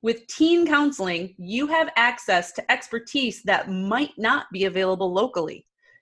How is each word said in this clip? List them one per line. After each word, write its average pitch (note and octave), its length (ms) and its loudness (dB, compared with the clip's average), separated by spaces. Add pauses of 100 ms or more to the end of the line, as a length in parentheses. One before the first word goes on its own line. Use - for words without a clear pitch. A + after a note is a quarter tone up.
With A3+ 260 -2
teen E4+ 400 4
counseling, F#3+ 680 0
you A3 300 -4
have D#4+ 280 2
access G#3+ 580 2
to - 180 -4
expertise A#3+ 720 -4
that F#3+ 280 2
might G3+ 460 -2
not A3+ 340 0
be F#3 140 0
available F#3 480 0
locally. F#3 520 -2 (360)